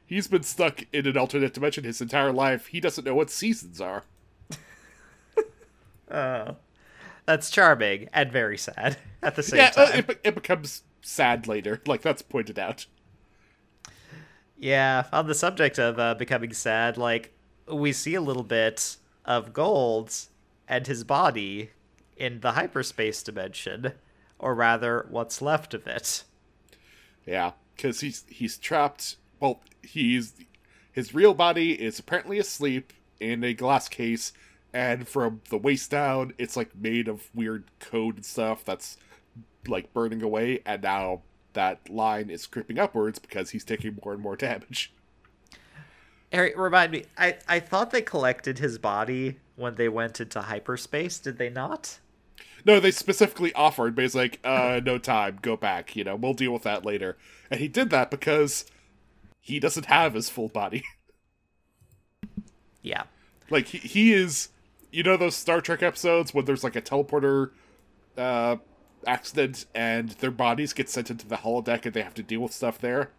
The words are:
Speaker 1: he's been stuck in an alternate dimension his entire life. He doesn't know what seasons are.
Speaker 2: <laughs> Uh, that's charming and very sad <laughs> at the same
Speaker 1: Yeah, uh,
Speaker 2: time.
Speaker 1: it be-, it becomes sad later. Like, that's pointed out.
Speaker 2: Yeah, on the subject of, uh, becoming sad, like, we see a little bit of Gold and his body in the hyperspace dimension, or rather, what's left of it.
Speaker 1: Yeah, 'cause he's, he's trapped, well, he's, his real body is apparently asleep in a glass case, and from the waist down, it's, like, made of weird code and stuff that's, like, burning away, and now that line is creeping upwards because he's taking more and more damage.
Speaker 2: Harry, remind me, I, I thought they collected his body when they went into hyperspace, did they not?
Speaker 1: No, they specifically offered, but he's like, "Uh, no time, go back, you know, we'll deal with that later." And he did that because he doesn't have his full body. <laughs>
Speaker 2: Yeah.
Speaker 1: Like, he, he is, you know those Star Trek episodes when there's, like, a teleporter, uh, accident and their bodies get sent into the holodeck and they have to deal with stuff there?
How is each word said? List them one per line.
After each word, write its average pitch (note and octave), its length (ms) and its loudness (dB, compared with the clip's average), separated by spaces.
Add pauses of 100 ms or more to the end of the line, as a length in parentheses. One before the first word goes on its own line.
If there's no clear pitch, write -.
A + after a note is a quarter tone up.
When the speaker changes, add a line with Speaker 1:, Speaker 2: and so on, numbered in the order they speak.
Speaker 1:
he's F#3+ 200 -2
been F3+ 160 2
stuck - 500 -2
in C#3 140 0
an C3+ 100 0
alternate C3 380 0
dimension C#3+ 300 -4
his A#2 160 -8
entire C3+ 320 2
life. C3 360 0
He E3+ 120 -8
doesn't D#3+ 240 -2
know C3 100 -2
what D3 160 2
seasons C#3 500 -4
are. F#2 240 -6 (460)
Speaker 2:
<laughs> - 840 -20 (760)
Uh, C3 440 -4 (680)
that's D#3 260 2
charming A2+ 600 6
and C3+ 200 2
very A2 260 0
sad - 380 -4 (140)
<laughs> - 120 -16
at C#3 140 -2
the D3+ 80 -2
same C4 140 2
Speaker 1:
Yeah, B3+ 180 10
uh, C#4 100 12
Speaker 2:
time. B3+ 140 2
Speaker 1:
it - 80 -2
be-, - 60 -2 (100)
it G#3 100 2
becomes D#3+ 480 -2 (200)
sad A#2+ 440 2
later. G#2+ 400 -4
Like, C3 160 0
that's D3+ 200 0
pointed A2+ 360 -6
out. F#2+ 280 -6 (1700)
Speaker 2:
Yeah, C3+ 540 4
on D#3 140 2
the D3+ 80 -2
subject F3 440 2
of, A#2 200 2
uh, A#2 160 2
becoming A#2 380 -2
sad, A#2 460 0
like, A#2 340 -2 (360)
we D3 240 0
see D#3 220 -4
a F#3+ 60 -2
little C3+ 220 -2
bit A2+ 540 0 (280)
of A2+ 280 -2
Gold B2+ 600 0 (560)
and B2+ 180 -2
his A#2 180 -6
body A2 640 0 (460)
in A#2+ 240 -8
the A#2 120 0
hyperspace A#2+ 680 -4
dimension, G#2 720 -8 (460)
or C3 160 -2
rather, A#2 560 2
what's A#2 300 -6
left D#3 340 -2
of - 120 -12
it. - 380 -6 (1000)
Speaker 1:
Yeah, F2 280 -2 (260)
'cause B2 220 -4
he's, - 280 -10
he's - 300 -8
trapped, - 580 -2 (220)
well, C3+ 220 -2 (220)
he's, A#2+ 520 -2 (580)
his A#2 220 -8
real G3 200 10
body E3 460 2
is A2 180 -4
apparently F#3 400 -4
asleep C3+ 540 -2 (280)
in A#2 240 -4
a A#2+ 100 0
glass B2+ 340 0
case, A#2 440 -4 (400)
and B2 360 -2
from A2+ 400 -2
the A2 100 -2
waist C3+ 320 0
down, C3+ 480 0
it's, A#2+ 180 -6
like, A#2 200 -6
made A2 320 -2
of G#2+ 260 -10
weird A2 300 -4 (160)
code A2+ 360 -4
and G2+ 80 -16
stuff A2 400 -4
that's, - 340 -8 (680)
like, G2 280 -4
burning A2+ 280 -2
away, A2+ 420 0
and G2+ 180 -4
now F#2+ 400 -2 (320)
that F#2 360 0
line G#2+ 400 0
is E2 160 -12
creeping A#2 320 -8
upwards A2 400 0
because - 320 -8
he's - 140 -8
taking G#2+ 400 -6
more G2+ 100 -8
and G#2 80 -12
more G2 140 -6
damage. - 560 -6 (1400)
Speaker 2:
Harry, F3+ 220 2
remind F3+ 380 4
me, D3 120 -6 (140)
I, F3+ 200 2 (100)
I F3 100 2
thought F#3+ 320 0
they A#3+ 120 0
collected C3 580 -2
his B2 180 -4
body B2+ 640 -4 (160)
when B2 180 -6
they A#2 140 0
went A2+ 320 -4
into A2 220 -6
hyperspace, B2 760 -6
did B2 200 -10
they B2 120 -4
not? C#3+ 480 -8 (640)
Speaker 1:
No, G#3 140 10
they F#3+ 140 6
specifically - 640 0
offered, A#2+ 420 4
but B2+ 60 2
he's B2+ 120 0
like, B2+ 300 0
"Uh, B2+ 400 2
no B2 140 2
time, G#2 440 0
go A2+ 140 0
back, F#2 400 -2
you G2+ 80 -4
know, G2 100 -4
we'll B2 200 -2
deal B2+ 180 0
with A2+ 100 -4
that G#2 240 -2
later." F#2+ 300 -4 (340)
And B2 80 -2
he D3 80 -2
did B3 240 0
that C3 200 4
because D3 540 2 (760)
he C#3+ 180 -8
doesn't D3 280 -2
have D3+ 280 6
his A2+ 160 -4
full A2 180 -6
body. G#2+ 400 -4
<laughs> - 60 -18 (1900)
Speaker 2:
Yeah. - 200 -4 (480)
Speaker 1:
Like, C#3+ 180 2
he, - 100 -10
he G#3+ 340 6
is, F#3 360 4 (420)
you E3 120 -4
know F#3 140 6
those F3 200 2
Star E3+ 240 2
Trek E3+ 220 -2
episodes E3+ 500 2
when C3+ 120 2
there's, C3+ 200 0
like, B2 120 -2
a A2+ 60 -2
teleporter, C#3 680 2 (680)
uh, A#2+ 400 0 (500)
accident C3 680 -2
and A2+ 360 0
their C3 200 -4
bodies B2 420 0
get - 160 -4
sent A#2+ 220 -6
into A2+ 160 -10
the G#2+ 100 -6
holodeck A#2 500 -2
and G#2+ 80 -8
they A2 80 -2
have - 120 -10
to A2+ 80 -12
deal A2+ 180 -6
with A#2+ 120 -6
stuff A#2 260 -4
there? B2+ 400 -2